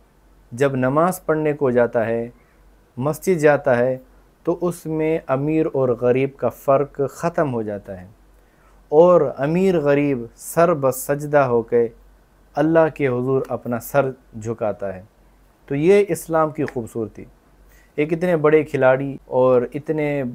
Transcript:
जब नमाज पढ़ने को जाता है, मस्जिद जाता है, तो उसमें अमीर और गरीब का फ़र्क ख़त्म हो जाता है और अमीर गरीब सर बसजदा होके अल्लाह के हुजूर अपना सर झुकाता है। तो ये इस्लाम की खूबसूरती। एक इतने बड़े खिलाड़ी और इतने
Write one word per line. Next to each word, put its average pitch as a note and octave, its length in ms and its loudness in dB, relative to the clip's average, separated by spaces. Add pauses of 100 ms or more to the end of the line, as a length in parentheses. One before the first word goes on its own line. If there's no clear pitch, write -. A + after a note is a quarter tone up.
(540)
जब C3+ 220 0
नमाज D3+ 420 0
पढ़ने D#3 340 -2
को C#3+ 180 0
जाता A#2+ 320 2
है, A#2 300 -4 (680)
मस्जिद D#3 400 -2
जाता C#3+ 360 4
है, B2+ 280 0 (440)
तो E3 60 2
उसमें D#3+ 760 -4
अमीर D3+ 380 0
और C3 280 0
गरीब B2 460 0
का B2 80 -2
फ़र्क C#3 600 -2
ख़त्म E3+ 380 -4
हो A#2+ 140 -4
जाता G#2 300 -10
है F2+ 160 -16 (840)
और E3+ 300 8 (160)
अमीर E3+ 400 0
गरीब C#3+ 580 0
सर F3 380 0
बसजदा C#3+ 720 0
होके A#2+ 440 0 (680)
अल्लाह D#3+ 320 4
के D3 180 -4
हुजूर B2+ 440 -2
अपना A#2+ 280 -6
सर C3+ 360 -2 (240)
झुकाता G#2+ 480 -6
है। F#2 220 -12 (600)
तो C#3 60 -6
ये F3+ 260 4
इस्लाम D#3+ 500 -2
की D3+ 140 -6
खूबसूरती। A2+ 600 -8 (720)
एक D#3 140 -2
इतने E3+ 240 0
बड़े D3+ 280 4
खिलाड़ी C3+ 560 0 (100)
और B2+ 440 2
इतने D3 500 -4 (100)